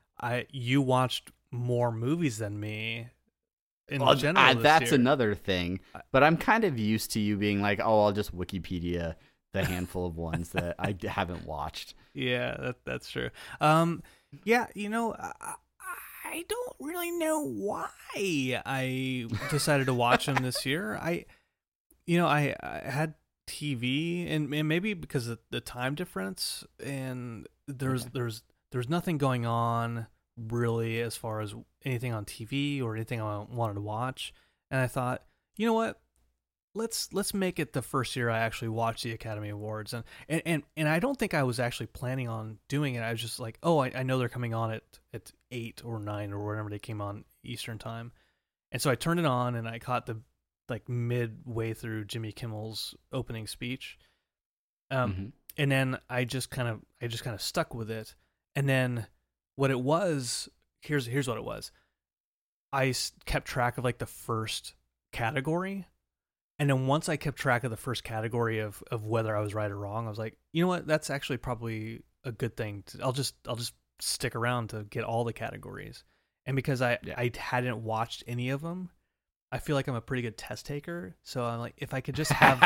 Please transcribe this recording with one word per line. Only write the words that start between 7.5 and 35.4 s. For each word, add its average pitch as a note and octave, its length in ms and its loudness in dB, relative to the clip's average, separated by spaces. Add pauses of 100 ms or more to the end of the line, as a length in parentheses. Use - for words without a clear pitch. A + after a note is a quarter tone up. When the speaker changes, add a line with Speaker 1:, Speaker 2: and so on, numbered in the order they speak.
Speaker 2:
like, G2+ 200 2
"Oh, G#2+ 220 8
I'll G#2 80 6
just G2 240 -2
Wikipedia F2 800 -2 (400)
the F#2+ 100 2
handful F2+ 400 -2
of E2 140 -4
ones E2+ 320 -4
that E2+ 280 -2
I A2 140 -2
d-, G2 160 -6
Speaker 1:
<laughs> - 0 -
Speaker 2:
haven't E2+ 380 -4
watched." D2+ 480 -8 (180)
Speaker 1:
Yeah, B2 460 -2
that, B2+ 260 -6
that's B2+ 260 -8
true. B2 200 -4 (320)
Um, D#3+ 400 4 (420)
yeah, A3+ 300 4
you G#3 160 -6
know, A#3 240 0
I, - 400 -10 (680)
I E4 220 -6
don't B4 340 -4
really F4 320 -4
know D#4 280 2
why G#3+ 480 -2 (800)
I C3 600 -2 (240)
decided C#3+ 360 4
to C3 80 4
watch A#2+ 320 6
them C3+ 160 2
this B2+ 240 -2
year. F#3+ 300 0
I, - 280 -2 (840)
you E3+ 120 6
know, F3 80 6
I, C#3+ 360 4
I - 180 -8
had D#3 340 -2 (320)
T D3 280 -4
V, D#3 540 0
and, D3+ 240 0
and D#3 160 2
maybe F3+ 240 2
because D3 360 -2
of A#2 100 -4 (100)
the A#2 140 -4
time B2+ 320 -2
difference, F#3 680 -6 (200)
and B2+ 640 -6 (180)
there's, C3 360 0
Speaker 2:
Okay. B2 100 -8
Speaker 1:
there's, A#2 300 -4 (300)
there's B2 180 -2
nothing F3 260 2
going B2+ 300 2
on A#2 640 0 (280)
really A#2 640 0
as A#2 160 -4
far A2 240 -4
as G#2+ 140 -6 (300)
anything B2+ 280 -2
on G#2+ 140 -4
T - 180 -12
V C#3 380 -2
or A2+ 120 -2
anything A2+ 280 -4
I G#2 280 -4
wanted A#2 240 0
to G2+ 60 -4
watch. A2 540 -4 (360)
And C3 120 4
I B2+ 40 4
thought, B2 360 -2 (340)